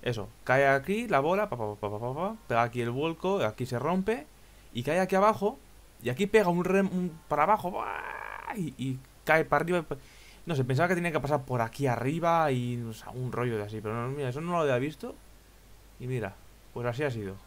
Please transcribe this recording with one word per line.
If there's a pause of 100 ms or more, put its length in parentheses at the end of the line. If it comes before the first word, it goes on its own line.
Eso, (140)
cae
aquí
la
bola,
pa,
pa,
pa,
pa,
pa,
pa, (120)
pega
aquí
el
vuelco,
aquí
se
rompe (460)
y
cae
aquí
abajo (440)
y
aquí
pega
un
rem-,
un
para
abajo,
¡buah!
y,
y (260)
cae
para
arriba. (600)
No
sé,
pensaba
que
tenía
que
pasar
por
aquí
arriba
y,
o
sea,
un
rollo
de
así,
pero
no,
mira,
eso
no
lo
había
visto. (840)
Y
mira, (380)
pues
así
ha
sido. (120)